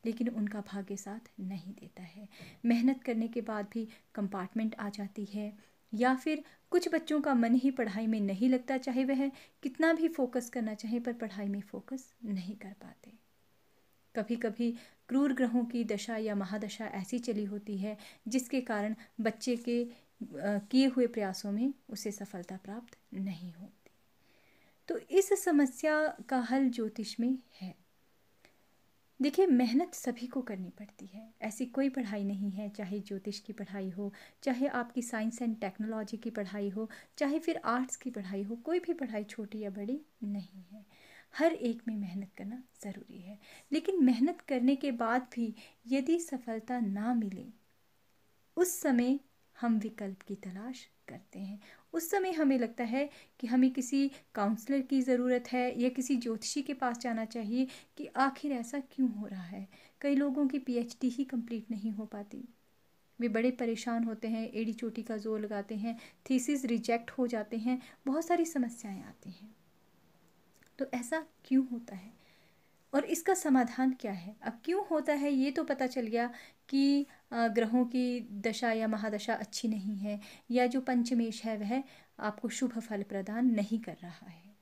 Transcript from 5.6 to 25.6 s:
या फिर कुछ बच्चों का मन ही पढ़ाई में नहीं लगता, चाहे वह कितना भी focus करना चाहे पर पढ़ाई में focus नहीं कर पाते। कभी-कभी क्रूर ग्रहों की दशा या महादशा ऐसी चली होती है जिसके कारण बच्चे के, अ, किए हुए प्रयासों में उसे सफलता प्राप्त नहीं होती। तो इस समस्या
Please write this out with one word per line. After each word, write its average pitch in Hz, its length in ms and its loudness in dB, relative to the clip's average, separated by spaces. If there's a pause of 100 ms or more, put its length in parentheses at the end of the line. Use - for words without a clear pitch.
या 247 200 4
फिर 302 300 -2 (260)
कुछ 349 240 4
बच्चों 302 260 2
का 285 140 4
मन 233 200 6
ही 262 160 6
पढ़ाई 226 360 0
में 220 140 2
नहीं 196 280 2
लगता, 254 280 2
चाहे 262 280 2
वह 269 240 2 (340)
कितना 320 300 4
भी 320 160 4
focus 247 420 0
करना 220 240 -2
चाहे 226 240 -2
पर 240 140 -2
पढ़ाई 202 360 -4
में 202 120 -2
focus - 540 -10 (120)
नहीं 196 300 -4
कर 196 120 -14
पाते। - 440 -18 (1040)
कभी-कभी 233 580 0 (340)
क्रूर 269 240 4
ग्रहों 247 320 2
की 240 200 -2
दशा 220 320 -2
या 220 180 -2
महादशा 202 500 -4
ऐसी 196 340 -4
चली 220 260 -2
होती 202 340 -6
है 208 180 -4 (320)
जिसके 254 320 0
कारण 220 340 -2 (260)
बच्चे 220 360 0
के, 240 280 0
अ, - 720 -4 (120)
किए 262 160 8
हुए 254 200 4
प्रयासों 202 460 -2
में 254 220 2 (160)
उसे 214 200 -6
सफलता 196 540 -10
प्राप्त 220 320 -12 (180)
नहीं 180 380 -6
होती। - 380 -18 (1000)
तो 339 100 -2 (120)
इस 392 340 6
समस्या 302 680 4 (140)